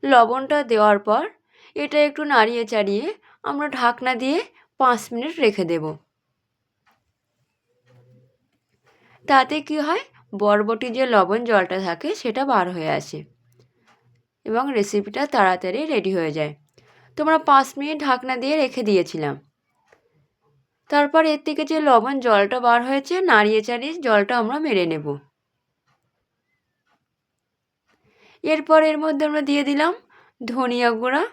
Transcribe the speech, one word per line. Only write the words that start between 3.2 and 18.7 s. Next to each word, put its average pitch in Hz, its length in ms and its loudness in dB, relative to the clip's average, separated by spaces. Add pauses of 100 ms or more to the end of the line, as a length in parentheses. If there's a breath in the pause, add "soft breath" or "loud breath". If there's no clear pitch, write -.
আমরা 285 240 -4
ঢাকনা 254 460 -2
দিয়ে 262 240 0 (420 soft breath)
পাঁচ 247 200 2 (100)
মিনিট 254 280 -8
রেখে 208 260 2
দেব। 165 200 -2 (3500 soft breath)
তাতে 269 320 4
কি 302 180 -8
হয়, 320 240 -2 (300 soft breath)
বরবটি 208 580 0
যে 254 160 -2
লবণ 208 380 2
জলটা 190 360 0
থাকে 175 340 -6
সেটা 247 300 -6
বার 220 280 0
হয়ে 160 180 -6
আসে 147 280 -6 (1300)
এবং 226 260 -2
রেসিপিটা 208 540 -2
তাড়াতাড়ি 190 600 0
রেডি 202 280 -2
হয়ে 165 180 -2
যায়। 151 200 -4 (680 soft breath)
তোমরা 311 200 2
পাঁচ 269 280 4 (100)
মিনিট 294 240 -6
ঢাকনা 262 360 -2
দিয়ে 262 200 -2
রেখে 262 260 -2